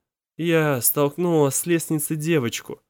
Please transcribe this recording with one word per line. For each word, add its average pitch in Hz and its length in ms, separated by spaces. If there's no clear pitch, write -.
я 156 440
столкнула 147 680
с - 160
лестницы 160 500
девочку. 151 760